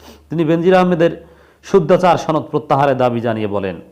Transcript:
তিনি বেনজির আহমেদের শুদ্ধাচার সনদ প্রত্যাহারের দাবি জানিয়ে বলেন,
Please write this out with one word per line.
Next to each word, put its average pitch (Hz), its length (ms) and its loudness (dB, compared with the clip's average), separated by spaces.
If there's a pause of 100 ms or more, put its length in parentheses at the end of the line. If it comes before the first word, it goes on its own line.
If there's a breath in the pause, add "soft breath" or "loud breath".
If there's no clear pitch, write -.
(300 loud breath)
তিনি 160 160 -4
বেনজির 170 300 2
আহমেদের 175 500 0 (380 soft breath)
শুদ্ধাচার 175 540 2
সনদ 156 260 -4
প্রত্যাহারের 143 540 0
দাবি 123 220 0
জানিয়ে 110 280 -4
বলেন, 95 340 -6 (100)